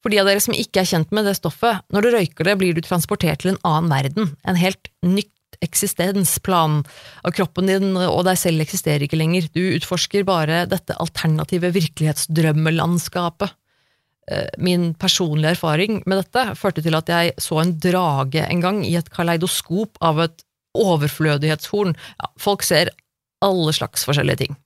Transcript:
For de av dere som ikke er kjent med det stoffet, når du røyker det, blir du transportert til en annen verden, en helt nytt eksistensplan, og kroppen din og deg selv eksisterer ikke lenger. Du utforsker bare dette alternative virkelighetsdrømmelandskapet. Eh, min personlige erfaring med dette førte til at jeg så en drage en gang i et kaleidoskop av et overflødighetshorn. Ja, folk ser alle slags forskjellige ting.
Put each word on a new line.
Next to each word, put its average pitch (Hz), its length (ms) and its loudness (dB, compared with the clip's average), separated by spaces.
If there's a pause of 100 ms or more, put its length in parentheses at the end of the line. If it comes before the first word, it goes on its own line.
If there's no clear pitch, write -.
For - 120 -4
de 208 80 4
av 196 100 4
dere 202 100 2
som - 160 -2
ikke - 240 -2
er 185 80 2
kjent 165 240 0
med 208 160 0
det 196 80 0
stoffet, 202 560 -2
når 202 120 2
du 240 100 4
røyker 180 340 0
det, 208 80 2
blir 185 200 2
du 170 80 -2
transportert 170 580 -2
til 185 100 0
en 190 160 -6
annen 160 240 2
verden, 143 380 0 (180)
en 185 80 2
helt 185 320 0 (160)
nytt 190 300 0 (260)
eksistensplan, 180 1200 0 (500)
og 170 80 -2
kroppen 190 320 0
din 190 220 2 (100)
og 180 240 2
deg 180 160 4
selv 160 240 2
eksisterer 147 400 -2
ikke 156 160 -2
lenger. 165 320 0
Du 165 80 -2 (160)
utforsker 185 480 -2
bare 170 460 2
dette - 260 -4
alternative 165 760 -2
virkelighetsdrømmelandskapet. 160 1800 0 (760)
Eh, - 260 -6
min 175 400 0
personlige 156 600 0
erfaring 175 480 -2
med 190 160 0
dette 247 240 -2 (100)
førte - 300 -2
til 160 100 2
at 160 160 -2
jeg 170 240 0
så - 240 -2
en 175 220 0
drage 156 640 0
en 175 180 0
gang 202 220 0
i 165 100 0
et 165 160 -4
kaleidoskop 175 880 -2
av 160 240 2
et - 220 -8 (340)
overflødighetshorn. 156 1120 0
Ja, - 480 -8
folk 202 240 0
ser 170 300 2 (500)
alle 175 320 2
slags - 320 -4
forskjellige 135 380 0
ting. 147 200 -8